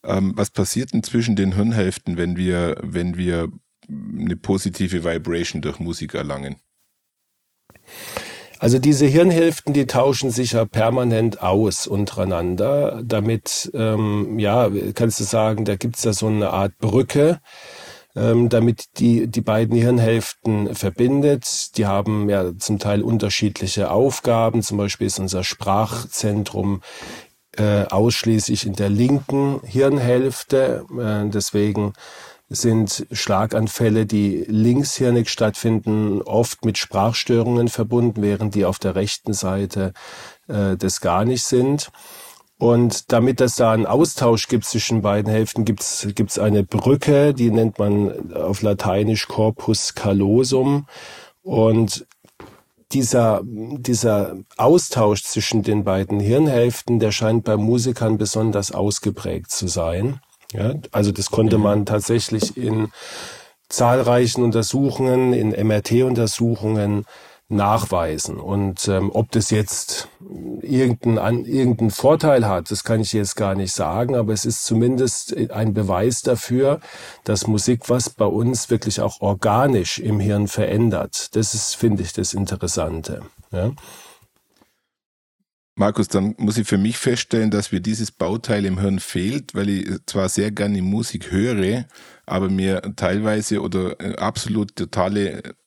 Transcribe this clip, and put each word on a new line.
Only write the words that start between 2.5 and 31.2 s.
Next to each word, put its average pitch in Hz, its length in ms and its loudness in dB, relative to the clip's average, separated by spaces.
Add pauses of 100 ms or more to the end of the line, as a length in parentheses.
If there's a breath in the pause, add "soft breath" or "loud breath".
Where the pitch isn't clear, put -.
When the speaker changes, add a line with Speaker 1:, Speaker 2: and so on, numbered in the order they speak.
Speaker 1:
wenn 87 340 -4
wir 85 320 -2 (400)
eine - 480 -6
positive 92 640 -2
Vibration 85 580 -4
durch 76 180 -8
Musik 82 340 -8
erlangen? 69 440 -8 (2000 loud breath)
Speaker 2:
Also 120 180 4
diese 143 300 4
Hirnhälften, 165 680 4
die 139 140 2
tauschen 131 420 2
sich 120 220 -2
ja 113 140 2
permanent 113 760 0
aus 95 460 0
untereinander, 98 1160 -2
damit, 110 720 -2
ähm, 107 640 0
ja, 107 320 2 (240)
kannst 113 260 0
du 110 40 -2
sagen, 110 420 0
da 104 100 0
gibt's - 280 -6
ja 110 100 0
so 110 140 -2
eine 107 240 0
Art 98 260 -2
Brücke, 139 640 2 (720 loud breath)
ähm, 117 340 4
damit 117 500 2
die, 117 280 4
die 113 140 -4
beiden 110 340 2
Hirnhälften 113 1000 0
verbindet. 135 1000 0
Die 107 100 2
haben 101 420 0
ja 92 280 0
zum 104 200 -2
Teil 104 240 0
unterschiedliche 104 880 -2
Aufgaben. 113 720 2
Zum 104 160 -4
Beispiel 101 300 -2
ist - 120 -4
unser 92 240 -4
Sprachzentrum, 101 1400 -2 (760 loud breath)
äh, 104 280 2
ausschließlich 110 800 0
in 101 80 -4
der 101 160 -2
linken 139 720 0
Hirnhälfte. 131 1200 2 (120)
Äh, 107 320 -2